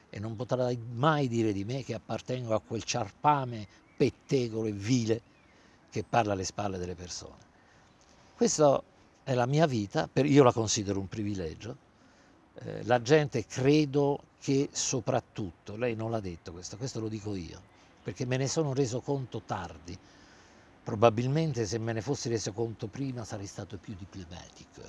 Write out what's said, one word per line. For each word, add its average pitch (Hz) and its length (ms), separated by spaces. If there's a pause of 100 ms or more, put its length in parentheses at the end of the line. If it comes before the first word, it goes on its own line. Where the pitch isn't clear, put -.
e - 100
non 113 160
potrà 123 340 (240)
mai 143 360
dire 113 240
di 98 100
me 127 200
che 117 100
appartengo 117 600
a 107 60
quel 110 240
ciarpame 120 800 (300)
pettegolo 117 720
e 107 60
vile 110 480 (680)
che 104 180
parla 110 260
alle 92 100
spalle 98 340
delle 90 160
persone. - 480 (920)
Questa 151 460 (420)
è 139 100
la 123 120
mia 143 200
vita, 127 460
per, 135 140
io 143 180
la 123 80
considero 98 480
un 95 80
privilegio. 104 720 (800)
Eh, 107 280
la 120 180
gente 139 440
credo 143 760 (220)
che 139 320
soprattutto, 110 1040
lei 120 180
non 113 160
l'ha 113 80
detto 92 320
questo, 87 240
questo 120 240
lo 110 80
dico 107 280
io, 82 240 (440)
perché 127 220
me 127 120
ne 135 100
sono 147 260
reso 127 260
conto 131 460
tardi, 87 520 (880)
probabilmente 120 800
se 104 140
me 113 140
ne 110 80
fossi 143 280
reso 113 220
conto 113 360
prima 127 360
sarei 101 240
stato 101 300
più - 200
diplomatico. 90 920